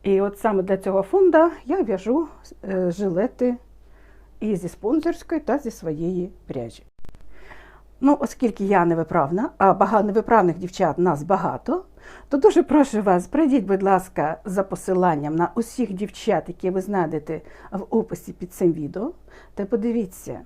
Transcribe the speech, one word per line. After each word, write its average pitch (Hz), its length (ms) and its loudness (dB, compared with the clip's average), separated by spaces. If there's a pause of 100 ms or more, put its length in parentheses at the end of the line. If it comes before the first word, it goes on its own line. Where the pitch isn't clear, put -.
І 196 180 2
от 202 180 -4
саме 202 240 0
для 185 140 0
цього 190 260 0
фонду 349 360 4 (260)
я 359 180 -2
в'яжу, 226 460 -2 (360)
е, 185 260 -2
жилети 202 680 -2 (840)
і 214 160 -2
зі 175 120 -6
спонсорської, 311 720 -2
та 277 180 -2
зі 240 120 -6
своєї 175 640 -6 (140)
пряжі. 120 380 -10 (1160)
Ну, 277 200 4
оскільки 226 440 -2
я 190 200 4
невиправна, 170 760 0
а 190 140 6
бага-, 196 300 4
невиправних 208 560 2
дівчат 180 400 -2
нас 170 240 2
багато, 180 600 -2 (440)
то - 80 0
дуже 339 260 6
прошу 262 400 2
вас, 185 240 2
прийдіть, 269 380 2
будь 190 180 0
ласка, 180 600 0
за 196 180 -2
посиланням 170 760 0
на 170 180 2
усіх 226 380 -4
дівчат, 190 560 -4
які 180 220 -4
ви 190 100 -2
знайдете 160 600 -4 (320)
в 202 180 -8
описі 220 420 -4
під - 200 -14
цим 175 200 2
відео, 170 400 -6 (420)
та 202 100 -6
подивіться 202 800 -4